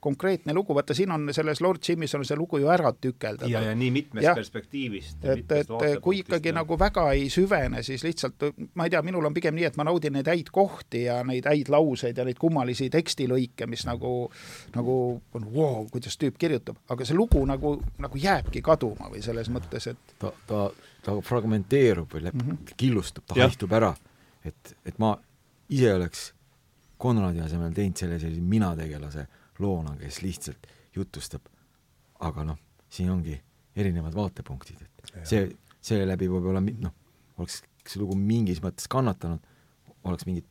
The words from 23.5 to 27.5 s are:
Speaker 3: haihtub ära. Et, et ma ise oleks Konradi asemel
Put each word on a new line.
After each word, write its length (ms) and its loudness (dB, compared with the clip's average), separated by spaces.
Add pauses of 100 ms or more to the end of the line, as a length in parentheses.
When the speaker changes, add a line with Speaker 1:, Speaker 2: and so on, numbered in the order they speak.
Speaker 3:
haihtub 240 -2
ära. 180 4 (520)
Et, 360 -14
et 180 -12
ma 140 2 (580)
ise 240 6
oleks 380 -2 (680)
Konradi 420 2
asemel 320 -2